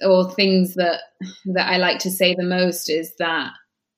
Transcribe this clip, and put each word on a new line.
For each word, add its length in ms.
or 300
things 440
that, 260
that 220
I 80
like 220
to 100
say 240
the 100
most 460
is 300
that 320